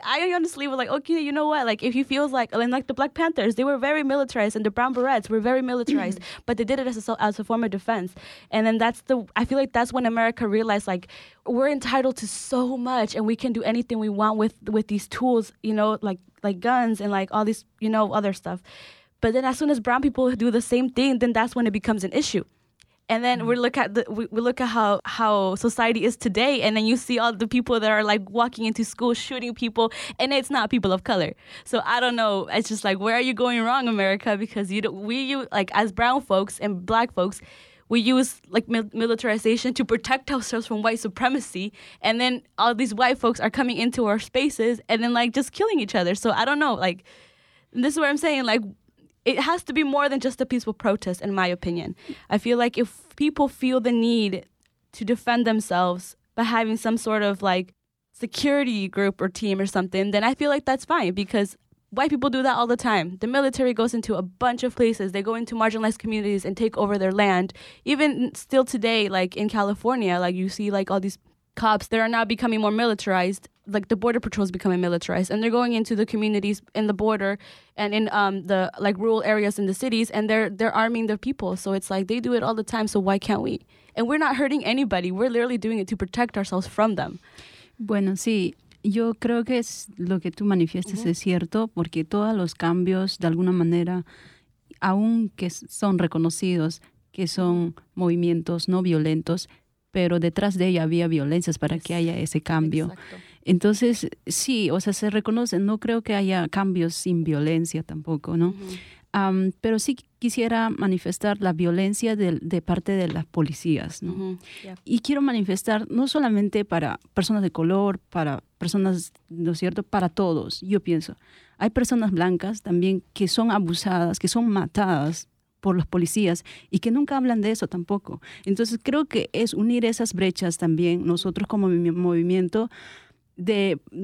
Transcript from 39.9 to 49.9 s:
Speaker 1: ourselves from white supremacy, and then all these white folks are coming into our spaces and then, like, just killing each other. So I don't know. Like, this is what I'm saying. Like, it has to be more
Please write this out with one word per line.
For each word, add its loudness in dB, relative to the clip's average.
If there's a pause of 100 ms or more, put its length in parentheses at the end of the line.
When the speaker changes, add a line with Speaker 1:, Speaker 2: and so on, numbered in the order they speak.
Speaker 1:
ourselves -4
from -4
white 0
supremacy, -4 (260)
and 2
then 0 (140)
all 4
these -2
white 2
folks 0
are 0
coming -2
into 0
our 2
spaces 0
and 2
then, 0
like, 2
just -2
killing 0
each -4
other. 2
So 0
I 2
don't 2
know. 2
Like, -2 (640)
this 0
is -2
what 4
I'm 2
saying. 0
Like, 2 (640)
it 2
has 0
to -6
be 2
more 2